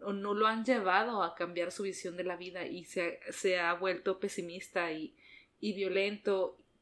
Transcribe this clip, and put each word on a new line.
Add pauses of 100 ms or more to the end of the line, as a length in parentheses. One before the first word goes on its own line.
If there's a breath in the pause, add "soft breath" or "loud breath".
o
no
lo
han
llevado
a
cambiar
su
visión
de
la
vida
y
se, (100)
se
ha
vuelto
pesimista
y, (460 loud breath)
y
violento, (240)